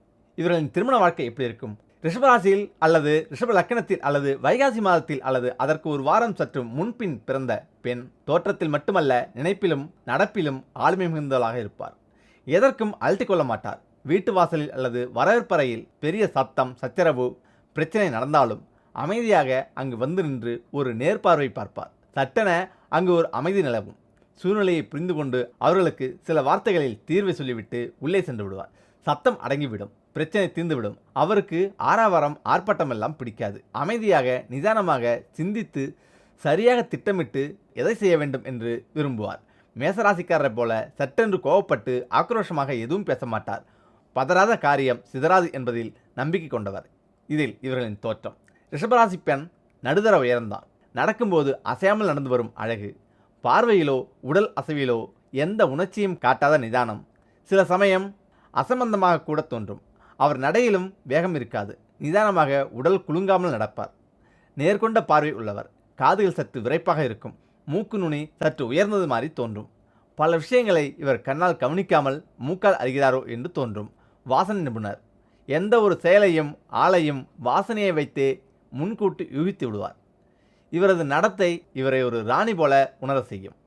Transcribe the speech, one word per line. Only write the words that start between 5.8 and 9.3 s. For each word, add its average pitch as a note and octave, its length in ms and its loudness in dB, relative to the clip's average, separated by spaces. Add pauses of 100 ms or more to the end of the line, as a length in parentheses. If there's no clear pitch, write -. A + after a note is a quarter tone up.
ஒரு C#3 120 -4
வாரம் G#3 320 2
சற்று C#3+ 240 -4 (140)
முன்பின் G3+ 480 -4
பிறந்த C3 340 -2 (240)
பெண் B2 220 -6 (240)
தோற்றத்தில் E3+ 460 0
மட்டுமல்ல, D3+ 440 0 (160)